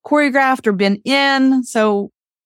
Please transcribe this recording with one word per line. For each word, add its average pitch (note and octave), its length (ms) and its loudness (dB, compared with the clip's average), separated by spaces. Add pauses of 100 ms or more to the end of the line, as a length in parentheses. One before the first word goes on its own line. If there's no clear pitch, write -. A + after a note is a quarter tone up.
choreographed C4+ 600 0
or G#3+ 40 2
been G3 320 0
in. C4+ 600 0
So, G#3 480 -2 (340)